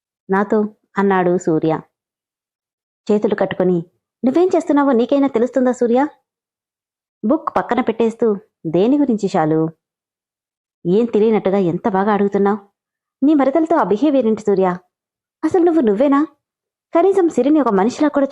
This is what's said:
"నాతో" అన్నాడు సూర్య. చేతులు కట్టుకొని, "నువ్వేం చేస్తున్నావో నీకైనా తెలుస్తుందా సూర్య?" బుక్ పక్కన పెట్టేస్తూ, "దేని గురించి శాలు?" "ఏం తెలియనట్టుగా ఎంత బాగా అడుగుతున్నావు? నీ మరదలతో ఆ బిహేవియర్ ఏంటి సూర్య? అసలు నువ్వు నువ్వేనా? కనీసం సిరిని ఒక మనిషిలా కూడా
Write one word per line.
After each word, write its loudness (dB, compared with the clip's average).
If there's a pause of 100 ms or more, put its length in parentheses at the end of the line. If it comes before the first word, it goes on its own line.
(300)
"నాతో" -2 (220)
అన్నాడు 0
సూర్య. -2 (1300)
చేతులు 0
కట్టుకొని, -2 (420)
"నువ్వేం 2
చేస్తున్నావో 0
నీకైనా 0
తెలుస్తుందా -2
సూర్య?" 0 (1160)
బుక్ -2
పక్కన -2
పెట్టేస్తూ, -2 (300)
"దేని 0
గురించి 0
శాలు?" 0 (1160)
"ఏం 0
తెలియనట్టుగా 0
ఎంత -2
బాగా 0
అడుగుతున్నావు? 0 (680)
నీ 4
మరదలతో 0
ఆ 2
బిహేవియర్ 0
ఏంటి -2
సూర్య? 0 (680)
అసలు 2
నువ్వు 2
నువ్వేనా? 2 (680)
కనీసం 2
సిరిని 2
ఒక 0
మనిషిలా 0
కూడా -2